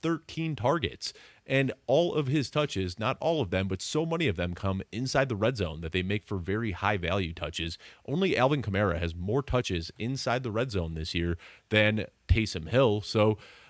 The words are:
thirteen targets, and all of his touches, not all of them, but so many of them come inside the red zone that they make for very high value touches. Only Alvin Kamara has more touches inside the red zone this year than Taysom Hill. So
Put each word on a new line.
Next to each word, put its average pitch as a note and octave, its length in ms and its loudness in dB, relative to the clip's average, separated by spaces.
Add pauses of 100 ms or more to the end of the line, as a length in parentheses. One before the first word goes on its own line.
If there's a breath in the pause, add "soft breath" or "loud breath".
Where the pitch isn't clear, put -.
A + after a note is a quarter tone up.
thirteen D#3+ 560 -4
targets, B2+ 560 0 (340 soft breath)
and C3+ 260 2 (140)
all D#3+ 280 4
of C#3+ 140 0
his C3+ 200 0
touches, F#2+ 500 -2
not A#2 220 -2
all D#3+ 220 0
of F#2+ 80 -2
them, F#2+ 180 0
but F#2+ 140 -4
so D#3+ 240 -2
many E3 220 0
of F2 80 0
them F2 180 -2
come F#2+ 260 -2 (100)
inside C3 380 0
the A#2 80 -2
red A2 220 0
zone E2 240 -4
that D#2+ 100 -6
they F#2 100 2
make G2 220 -4
for G2+ 140 -6
very G2+ 340 -2
high G2+ 240 0
value E2+ 380 -2
touches. E2 420 -6 (300 loud breath)
Only E3+ 280 0
Alvin C3+ 280 4
Kamara G2 360 2
has E2+ 160 -2
more G2+ 280 0
touches G2 560 -2
inside B2+ 440 -2
the A#2+ 100 -4
red A#2+ 180 0
zone E2+ 240 -2
this D#2+ 200 -6
year F2 220 0 (320 loud breath)
than G#2+ 380 4 (220)
Taysom F#2 420 2
Hill. G#2+ 320 4
So G#2+ 340 4 (320 loud breath)